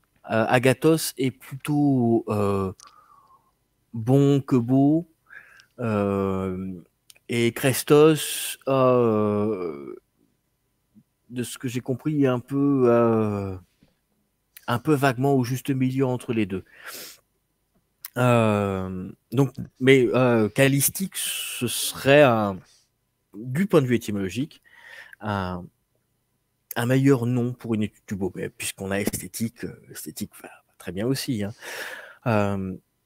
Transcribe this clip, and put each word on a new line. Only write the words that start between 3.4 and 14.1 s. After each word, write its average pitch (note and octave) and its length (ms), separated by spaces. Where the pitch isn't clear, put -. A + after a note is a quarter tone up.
bon C3+ 480
que C#3 140
beau. C#3 520
Euh, G2 920
et A#2 240
Christos, - 1040
euh, G#2+ 1300
de B2 140
ce - 140
que C3 100
j'ai A#2+ 140
compris, C#3+ 420
est C3 40
un B2 120
peu, C#3 460
euh, A2 680